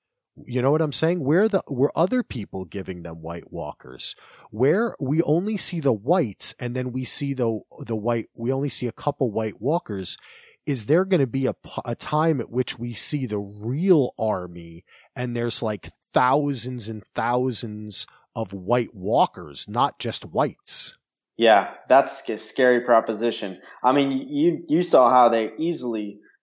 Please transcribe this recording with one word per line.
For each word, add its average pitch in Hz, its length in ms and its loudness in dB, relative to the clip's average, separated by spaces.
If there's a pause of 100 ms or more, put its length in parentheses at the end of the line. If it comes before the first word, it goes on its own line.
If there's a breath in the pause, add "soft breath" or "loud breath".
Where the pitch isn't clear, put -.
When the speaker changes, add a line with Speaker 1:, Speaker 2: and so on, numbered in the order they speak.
(460)
Speaker 1:
You 120 160 -2
know 135 100 4
what 156 100 2
I'm 147 120 -2
saying? 170 300 0
Where 170 260 2
the, 196 180 0
were 135 280 0
other 196 280 0
people 95 400 -8
giving 90 400 -8
them 82 180 -10
White 82 300 -10
Walkers? 73 640 -8 (360 soft breath)
Where 156 480 2
we 151 240 0
only 190 340 0
see - 240 0
the 139 120 2
whites, 113 680 0
and 123 160 -4
then 127 180 -4
we 131 100 -2
see 139 300 0
the, 117 260 0 (260)
the 113 100 -4
white, 117 400 -2
we 117 160 -4
only 139 180 -2
see - 180 -4
a 113 60 -4
couple 139 380 -2
White 107 300 -4
Walkers. 110 560 -2 (480 soft breath)
Is 123 200 -2
there 160 180 4
gonna 175 240 2
be 131 180 -2
a 107 80 0
p-, - 300 -10
a 120 120 -4
time 151 440 0
at 110 100 -6
which 120 300 -4
we 120 140 -6
see 135 320 0
the 104 140 -2
real 123 800 2
army, 87 680 -4 (300 soft breath)
and 123 200 -4
there's, 117 260 -2
like, 107 280 -4 (240)
thousands 127 720 0
and 110 160 -10
thousands 113 1040 -4 (280 soft breath)
of 104 180 -6
White 101 420 0
Walkers, 92 720 -2
not 120 320 -2
just - 260 -4
whites? - 680 -2 (400)
Speaker 2:
Yeah, 110 380 6 (160)
that's - 400 4
a 107 80 -4
scary 123 440 2
proposition. 110 800 0 (240 loud breath)
I 123 100 4
mean, 139 180 2
you, 147 580 0
you 160 140 2
saw 127 260 6
how 127 200 8
they 113 280 0
easily 123 640 -4 (240 soft breath)